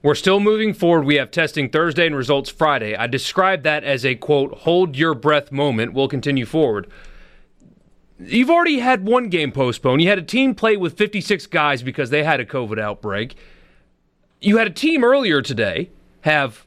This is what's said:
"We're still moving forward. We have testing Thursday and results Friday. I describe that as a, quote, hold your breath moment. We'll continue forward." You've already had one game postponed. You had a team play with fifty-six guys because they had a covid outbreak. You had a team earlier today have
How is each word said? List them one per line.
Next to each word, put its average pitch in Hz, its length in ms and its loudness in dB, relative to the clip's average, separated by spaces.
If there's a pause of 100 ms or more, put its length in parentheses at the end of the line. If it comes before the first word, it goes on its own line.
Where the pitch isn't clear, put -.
"We're 143 140 2
still 190 240 2
moving 214 340 2
forward. 170 320 2
We 147 100 2
have 131 140 0
testing 151 380 -2
Thursday 165 400 0
and 151 80 -2
results 139 340 -2
Friday. 120 460 0
I 113 120 -4
describe 175 560 -2
that 151 200 0
as 131 220 -4
a, 127 100 0
quote, 139 440 0
hold 170 360 0
your 160 180 0
breath 143 380 0
moment. 135 400 -2
We'll 135 160 0
continue 135 380 -2
forward." 117 420 -2 (1300)
You've 214 320 0
already 339 300 2
had 240 260 0
one 240 220 2
game 160 240 -2
postponed. 127 500 0
You 170 60 4
had 196 120 2
a 165 40 -10
team 254 320 0
play 220 220 2
with 175 200 -4
fifty-six 208 500 -2
guys 147 360 0
because 127 280 -4
they 147 120 2
had 151 160 2
a 120 60 -6
covid 110 340 -6
outbreak. 117 560 -6 (1040)
You 202 160 4
had 220 120 2
a 170 60 -8
team 311 300 0
earlier 233 380 4
today 117 480 -4 (320)
have 143 460 -2